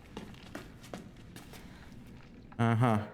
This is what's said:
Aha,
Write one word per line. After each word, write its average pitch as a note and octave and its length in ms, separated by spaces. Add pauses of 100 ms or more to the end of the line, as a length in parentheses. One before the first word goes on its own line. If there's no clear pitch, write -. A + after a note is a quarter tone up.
(2500)
Aha, A#2 400 (160)